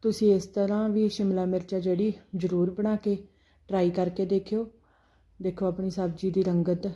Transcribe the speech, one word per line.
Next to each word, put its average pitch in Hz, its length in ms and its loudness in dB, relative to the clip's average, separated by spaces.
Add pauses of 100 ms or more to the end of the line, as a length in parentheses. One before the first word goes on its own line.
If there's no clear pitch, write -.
ਤੁਸੀਂ 214 340 4
ਇਸ 180 100 0
ਤਰ੍ਹਾਂ 208 440 0
ਵੀ 214 200 2
ਸ਼ਿਮਲਾ 190 360 0
ਮਿਰਚ 185 280 -2
ਆ 190 60 0
ਜਿਹੜੀ 185 340 0 (220)
ਜ਼ਰੂਰ 175 360 0
ਬਣਾ 214 240 -2
ਕੇ 202 320 -2 (400)
ਟਰਾਈ 185 220 2
ਕਰਕੇ 180 360 -2
ਦੇਖਿਓ। 196 420 -2 (760)
ਦੇਖੋ 185 240 -2
ਆਪਣੀ 185 240 -2
ਸਬਜ਼ੀ 180 420 -4
ਦੀ 190 120 2
ਰੰਗਤ 180 520 0